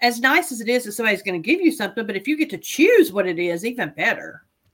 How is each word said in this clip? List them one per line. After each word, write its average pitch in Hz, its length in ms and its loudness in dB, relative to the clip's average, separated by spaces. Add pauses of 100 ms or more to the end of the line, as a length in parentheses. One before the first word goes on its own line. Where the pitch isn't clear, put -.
as 240 200 0
nice 285 320 2
as 226 80 -8
it 214 80 -4
is 247 160 0
that 202 80 -10
somebody's 214 300 0
gonna 180 180 -4
give 277 200 0
you 339 120 4
something, 208 340 -6
but 202 100 -6
if 196 120 -6
you 302 100 -2
get 302 120 -2
to 180 80 -8
choose 381 540 4
what 196 140 0
it 170 120 -4
is, 175 280 -2
even 240 240 -4
better. 160 540 -6 (300)